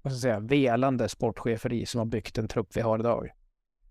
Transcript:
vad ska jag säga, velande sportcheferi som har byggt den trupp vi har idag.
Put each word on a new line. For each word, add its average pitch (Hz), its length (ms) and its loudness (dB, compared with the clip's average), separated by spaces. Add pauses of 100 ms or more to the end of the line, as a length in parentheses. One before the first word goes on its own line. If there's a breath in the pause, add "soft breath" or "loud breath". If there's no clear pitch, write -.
vad 135 100 -4
ska - 20 -6
jag 120 60 -8
säga, 117 200 0
velande 123 680 2
sportcheferi 117 760 -2
som - 120 -4
har 110 80 0
byggt 113 280 -4
den 110 140 -2
trupp - 280 -4
vi - 40 2
har 110 180 2
idag. 113 320 0 (600)